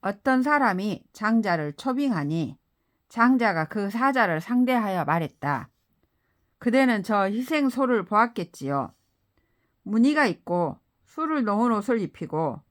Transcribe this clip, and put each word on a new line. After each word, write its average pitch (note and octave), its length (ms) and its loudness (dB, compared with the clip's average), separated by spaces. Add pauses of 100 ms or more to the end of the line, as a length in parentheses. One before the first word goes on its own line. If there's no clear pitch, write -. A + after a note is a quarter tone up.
어떤 B3+ 420 0
사람이 G#3+ 600 0 (100)
장자를 G3 640 0
초빙하니, E3 800 -2 (500)
장자가 A#3 560 2
그 G3+ 240 -4
사자를 A#3 500 0
상대하여 A#3 640 0
말했다. C#3+ 640 -2 (920)
"그대는 B3 420 2
저 G3+ 220 0
희생소를 B3 840 0
보았겠지요. E3+ 880 -2 (880)
무늬가 C4 460 2
있고 F3 500 -4 (280)
술을 D#4 380 -4
놓은 G#3+ 280 0
옷을 A3+ 300 0
입히고 D#3 680 -6